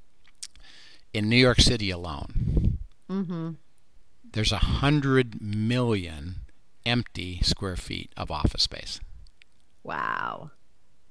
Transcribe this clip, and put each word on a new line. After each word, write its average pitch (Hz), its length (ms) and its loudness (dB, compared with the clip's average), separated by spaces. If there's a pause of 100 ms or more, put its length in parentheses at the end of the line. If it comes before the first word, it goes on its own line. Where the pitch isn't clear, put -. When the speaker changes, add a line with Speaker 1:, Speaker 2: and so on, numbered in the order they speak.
(1120)
Speaker 1:
in 107 160 0
New 117 80 6
York 127 240 8
City 107 300 4
alone, - 880 0 (320)
Speaker 2:
Mm-hmm. 170 400 -4 (840)
Speaker 1:
there's 107 200 0
a 98 60 0
hundred 135 840 4
million 104 960 0 (500)
empty 90 560 -2
square 92 340 0
feet - 400 -6
of 87 140 -6
office - 320 2
space. - 380 -6 (840)
Speaker 2:
Wow. 57 720 -4 (580)